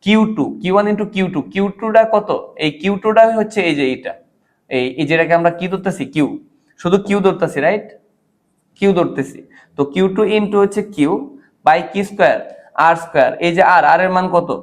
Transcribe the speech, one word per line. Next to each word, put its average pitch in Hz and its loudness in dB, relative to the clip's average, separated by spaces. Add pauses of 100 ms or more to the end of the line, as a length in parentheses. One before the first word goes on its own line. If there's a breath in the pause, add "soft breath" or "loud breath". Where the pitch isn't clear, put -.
কিউ 214 4 (160)
টু। 139 -2 (160)
কিউ 180 -2
ওয়ান 208 4
into 208 -2
কিউ 190 0
টু। 147 -2 (140)
কিউ 196 0 (140)
টুটা 220 2 (100)
কত? 208 0 (340)
এই 156 0 (100)
কিউ 196 -2 (100)
টুটা 220 4 (160)
হচ্ছে 214 -4 (100)
এই 160 2
যে 143 0
এইটা, 110 -10 (560)
এই, 127 -2 (140)
এই 156 -2
যেটাকে 160 2
আমরা 170 2
কি 185 -6
ধরতেছি? 190 -6 (100)
কিউ, 147 0 (540)
শুধু 175 2 (100)
কিউ 202 0
ধরতেছি, 160 0
রাইট? 196 0 (920)
কিউ 196 2 (100)
ধরতেছি। 139 -4 (380 soft breath)
তো 147 0 (120)
কিউ 185 0 (100)
টু 202 0 (160)
into 208 -2
হচ্ছে 202 -2 (140)
কিউ 151 0 (540 loud breath)
by 160 4 (120)
কি 196 -4
স্কয়ার, 143 2 (480 loud breath)
আর 170 4
স্কয়ার। 127 2 (140)
এই 175 2
যে 185 4 (120)
আর, 160 4
আর 170 4
এর 185 0
মান 185 0 (100)
কত? 170 0 (140)